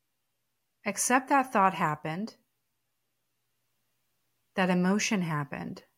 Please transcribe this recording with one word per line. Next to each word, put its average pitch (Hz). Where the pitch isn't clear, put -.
accept 254
that 262
thought 190
happened, 165
that 185
emotion 185
happened, 151